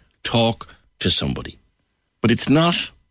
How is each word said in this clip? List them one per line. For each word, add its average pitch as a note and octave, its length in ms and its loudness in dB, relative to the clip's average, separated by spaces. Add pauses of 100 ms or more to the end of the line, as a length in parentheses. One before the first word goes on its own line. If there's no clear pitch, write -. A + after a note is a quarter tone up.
(240)
Talk A#2 420 0 (320)
to - 120 -2
somebody. - 500 -4 (600)
But A2+ 120 2
it's - 160 0
not E3 420 2 (200)